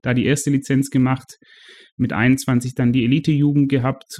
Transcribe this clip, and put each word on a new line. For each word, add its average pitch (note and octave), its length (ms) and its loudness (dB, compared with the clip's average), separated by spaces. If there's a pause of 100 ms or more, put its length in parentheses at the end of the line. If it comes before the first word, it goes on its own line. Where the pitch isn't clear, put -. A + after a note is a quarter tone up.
Da B2 140 -2
die A#2+ 100 0
erste C#3+ 240 -2
Lizenz C#3 400 0
gemacht, C3 480 -2 (580)
mit A2+ 160 -2
einundzwanzig B2+ 640 0
dann A#2+ 180 0
die A#2+ 140 0
Elite-Jugend C#3+ 640 2
gehabt C3+ 500 -4